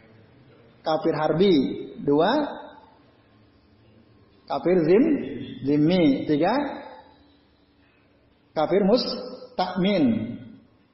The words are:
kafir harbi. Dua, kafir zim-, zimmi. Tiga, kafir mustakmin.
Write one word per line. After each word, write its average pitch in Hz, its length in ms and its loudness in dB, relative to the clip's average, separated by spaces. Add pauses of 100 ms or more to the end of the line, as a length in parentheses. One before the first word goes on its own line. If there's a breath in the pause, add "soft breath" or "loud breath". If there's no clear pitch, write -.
(840)
kafir 156 320 -2
harbi. 160 400 2 (480)
Dua, 170 400 2 (2000)
kafir 170 260 0 (140)
zim-, 277 280 4 (440)
zimmi. 147 640 2
Tiga, 151 240 2 (2000)
kafir 156 240 2
mustakmin. 185 1500 0 (600)